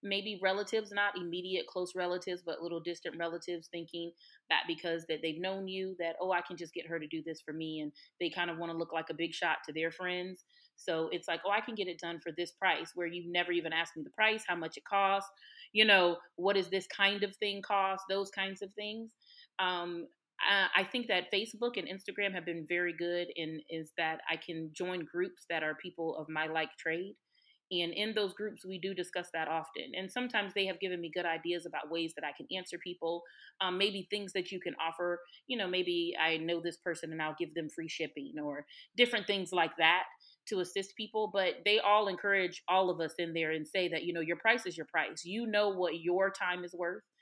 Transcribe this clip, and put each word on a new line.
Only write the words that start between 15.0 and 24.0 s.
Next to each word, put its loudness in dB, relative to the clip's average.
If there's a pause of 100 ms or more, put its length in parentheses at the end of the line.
you 8
know, 8 (160)
"What 4
does 2
this 0
kind 2
of -4
thing -2
cost?" 2
Those 0
kinds -4
of -10
things. -8 (460)
Um, 0 (320)
I, 6
I 6
think -2
that 2
Facebook -2
and -4
Instagram -4
have -6
been -4
very 0
good -2
in, -4
is -6
that 0